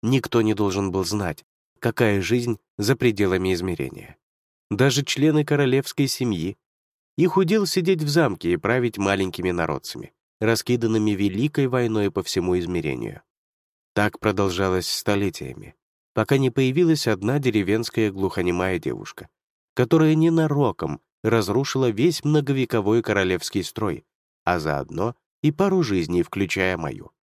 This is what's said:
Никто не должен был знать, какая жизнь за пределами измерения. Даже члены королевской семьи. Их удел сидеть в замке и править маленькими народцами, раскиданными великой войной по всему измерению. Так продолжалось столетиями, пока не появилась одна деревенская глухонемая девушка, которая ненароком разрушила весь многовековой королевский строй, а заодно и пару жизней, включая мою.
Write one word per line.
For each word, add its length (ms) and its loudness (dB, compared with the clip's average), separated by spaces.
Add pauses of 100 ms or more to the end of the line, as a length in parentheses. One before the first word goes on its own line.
Никто 400 2
не 120 2
должен 360 0
был 140 0
знать, 400 -4 (340)
какая 420 0
жизнь 380 -2 (200)
за 180 0
пределами 580 2
измерения. 640 -6 (540)
Даже 340 2
члены 400 2
королевской 640 0
семьи. 500 -2 (580)
Их 200 2
удел 280 2
сидеть 380 0
в 60 -2
замке 440 2
и 40 0
править 420 -2
маленькими 540 0
народцами, 600 -6 (280)
раскиданными 720 2
великой 560 0
войной 420 0
по 140 -4
всему 340 0
измерению. 640 -4 (720)
Так 240 0
продолжалось 680 0
столетиями, 880 -4 (360)
пока 260 2
не 120 2
появилась 560 2
одна 320 0
деревенская 720 0
глухонемая 680 -2
девушка, 480 -8 (460)
которая 420 4
ненароком 840 0 (220)
разрушила 680 0
весь 340 0
многовековой 760 2
королевский 640 0
строй, 400 -6 (440)
а 100 2
заодно 560 -4 (280)
и 100 2
пару 300 2
жизней, 400 0
включая 560 -2
мою. 340 -10 (100)